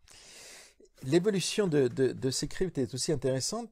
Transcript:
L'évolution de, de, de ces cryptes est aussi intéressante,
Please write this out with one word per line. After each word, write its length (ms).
L'évolution 640
de, 200
de, 260
de 180
ces 160
cryptes 320
est 160
aussi 160
intéressante, 600